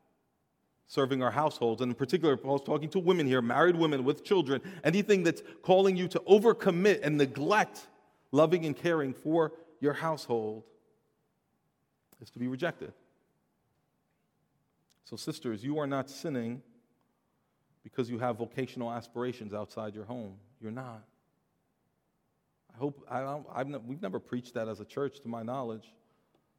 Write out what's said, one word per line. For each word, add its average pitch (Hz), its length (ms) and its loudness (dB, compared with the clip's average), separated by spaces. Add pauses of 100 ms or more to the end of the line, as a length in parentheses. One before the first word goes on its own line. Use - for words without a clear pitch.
(880)
serving 135 360 0
our 123 80 2
households. 120 520 0
And 123 80 0
in 120 40 -2
particular, 143 420 2
Paul's 135 260 -2
talking 151 280 -2
to 196 80 0
women 175 280 2
here, 131 140 4
married 139 360 4
women 151 280 2
with 151 200 0
children. 139 360 2 (240)
Anything 190 380 4
that's 165 200 0 (200)
calling 190 340 6
you 180 120 0
to 170 120 -2
overcommit 196 840 6
and 151 140 2
neglect 147 680 2 (460)
loving 160 340 4
and 143 100 -2
caring 156 380 -2
for 156 380 0 (280)
your 143 120 2
household 117 720 -4 (1600)
is 117 100 -20
to - 80 -18
be 123 100 -2
rejected. 131 440 -6 (2000)
So - 120 -14
sisters, 113 460 -6
you 143 160 -4
are 147 80 -2
not 135 220 -4
sinning 123 540 -6 (1200)
because 113 260 -6
you 120 100 -6
have 120 180 -2
vocational 117 540 -8
aspirations 120 600 -8
outside 104 420 -8
your 107 100 -14
home. 107 300 -12 (260)
You're 110 120 -10
not. 120 300 -14 (1700)
I 110 40 -20
hope, 139 300 -8
I 127 120 -6
don't, 139 340 -8
I've 135 140 -6
ne-, 143 100 -8
we've 123 240 -12
never 190 160 -6
preached 123 360 -10
that 113 120 -4
as 107 140 -8
a 107 40 -14
church, 135 360 -8
to - 80 -16
my 117 140 -8
knowledge. 117 500 -10 (680)